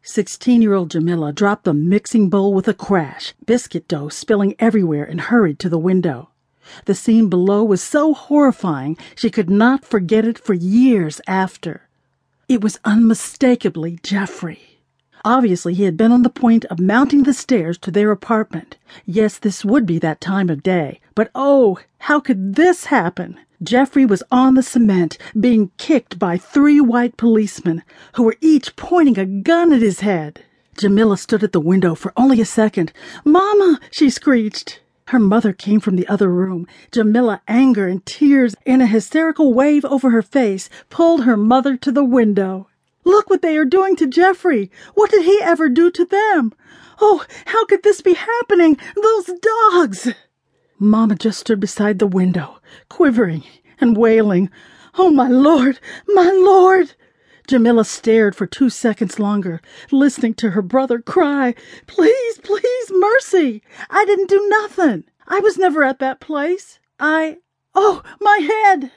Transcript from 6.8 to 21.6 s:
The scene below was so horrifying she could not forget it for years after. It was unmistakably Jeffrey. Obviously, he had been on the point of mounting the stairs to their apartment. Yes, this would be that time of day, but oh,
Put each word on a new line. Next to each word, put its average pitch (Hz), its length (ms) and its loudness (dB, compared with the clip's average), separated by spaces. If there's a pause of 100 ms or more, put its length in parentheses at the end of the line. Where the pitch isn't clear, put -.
The 202 100 -2
scene 220 360 2
below 190 340 0
was 202 160 0
so 302 320 -2
horrifying 185 880 -2 (160)
she - 160 -4
could 180 180 -4
not 226 380 0
forget 220 400 -2
it 226 120 -6
for - 140 -6
years 190 760 0
after. 190 600 -6 (580)
It 240 140 0
was 208 240 -4
unmistakably 214 1160 0
Jeffrey. 196 580 -8 (640)
Obviously, 214 480 0
he 190 120 -2
had 175 120 -2
been 226 160 2
on 247 120 4
the - 40 0
point 226 380 0
of 170 120 -10
mounting 247 440 2
the 269 100 0
stairs 175 460 -4
to - 120 -12
their 208 200 0
apartment. 214 640 -6 (300)
Yes, 208 320 -2
this - 260 -6
would 226 220 0
be 165 140 -2
that 156 200 -4
time 190 300 -4
of 147 120 -6
day, 175 380 -4 (140)
but 220 200 -2
oh, 269 440 2 (220)